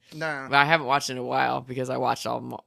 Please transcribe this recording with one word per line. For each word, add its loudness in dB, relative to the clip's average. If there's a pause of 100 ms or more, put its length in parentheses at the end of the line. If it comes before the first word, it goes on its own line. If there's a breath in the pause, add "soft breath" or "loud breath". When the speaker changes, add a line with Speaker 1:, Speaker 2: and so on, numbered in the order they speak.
(120)
Speaker 1:
No. -8
Speaker 2:
But 4
I 8
haven't 4
watched 2
it -6
in -6
a -6
while 0
because -6
I -4
watched -2
all, -4
mo-, -12